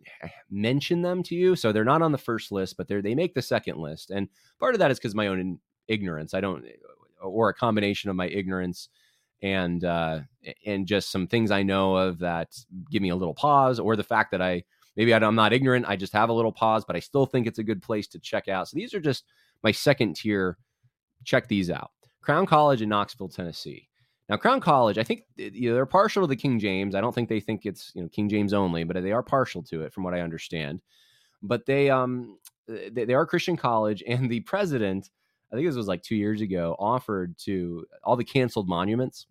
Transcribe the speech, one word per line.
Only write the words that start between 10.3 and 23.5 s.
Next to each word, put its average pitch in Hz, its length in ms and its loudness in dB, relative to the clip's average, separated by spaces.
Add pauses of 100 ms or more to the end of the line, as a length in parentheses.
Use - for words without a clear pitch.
and 98 220 -4
just 98 260 -2
some 92 140 -2
things 113 240 2
I 98 120 2
know 95 320 2
of 92 260 0
that 85 360 -4 (340)
give 101 120 -2
me 92 80 0
a 87 60 0
little 87 180 -4
pause, 135 440 4
or 107 180 0
the 104 60 -2
fact 110 280 0
that 92 100 0
I, 90 240 0 (320)
maybe 113 160 4
I, 110 60 6
I'm 107 160 4
not 107 180 4
ignorant, 127 340 4
I 98 100 -2
just 92 180 -6
have 113 160 4
a - 20 0
little 113 200 2
pause, 110 340 0
but 87 100 -4
I 87 40 -4
still 139 260 2
think 123 200 0
it's 110 120 -4
a 113 60 -4
good 104 180 -4
place 107 260 -6
to 85 100 -20
check - 300 -6
out. 92 180 -2
So - 100 -16
these 220 180 -8
are 190 60 -4
just 156 240 -2 (380)
my 110 100 4
second 120 440 0
tier. 95 400 -2 (680)
Check - 240 0
these 95 220 0
out. - 200 -6 (300)
Crown 165 260 0
College 147 360 6
in 107 80 -2
Knoxville, 101 400 -2
Tennessee. - 580 -12 (400)